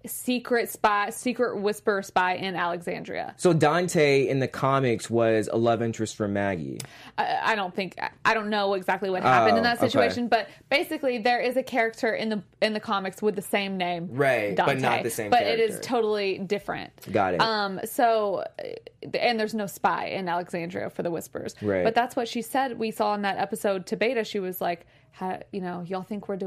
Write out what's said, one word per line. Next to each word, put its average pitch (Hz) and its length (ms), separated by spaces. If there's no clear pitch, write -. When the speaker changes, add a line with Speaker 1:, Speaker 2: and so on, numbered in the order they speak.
Speaker 1:
secret 240 640
spy, 208 400
secret 240 500
whisper 208 400
spy 185 320
in 185 220
Alexandria. 170 800
Speaker 2:
So 180 160
Dante 151 760
in 135 120
the 127 80
comics 135 600
was 113 460
a - 20
love 117 280
interest 113 320
for 107 120
Maggie. 95 520
Speaker 1:
I, - 360
I 226 40
don't 185 200
think, 190 260
I, - 80
I 220 80
don't 214 160
know 202 240
exactly 190 380
what 180 100
happened 117 380
in - 40
Speaker 2:
Oh, - 20
Speaker 1:
that - 120
Speaker 2:
okay. - 100
Speaker 1:
situation, 240 400
but 214 220
basically 277 480
there 240 200
is 247 180
a 262 60
character 226 520
in 220 140
the, 214 120
in 214 140
the 214 60
comics 196 420
with 214 140
the 202 80
same 196 340
name, 175 360
Speaker 2:
Right, 120 420
but 175 100
Speaker 1:
Dante. 135 160
Speaker 2:
not 123 220
the 117 80
same 107 180
Speaker 1:
But 240 140
it 226 160
is 220 140
Speaker 2:
character. - 160
Speaker 1:
totally 214 500
different. 196 520
Speaker 2:
Got 95 240
it. - 60
Speaker 1:
Um, 208 440
so, 220 600
uh, - 40
and 226 240
there's 214 140
no 208 140
spy - 400
in 180 200
Alexandria 175 640
for - 140
the 170 80
Whispers. - 500
Speaker 2:
Right. 196 220
Speaker 1:
But 226 100
that's 240 220
what 240 120
she 233 140
said 262 380
we 220 100
saw 208 240
in 208 100
that 196 140
episode 196 500
to 220 100
Beta. 226 260
She 214 160
was 185 220
like, 175 240
"How, 185 280
you 196 100
know, 175 260
y'all 185 160
think 202 260
we're 196 180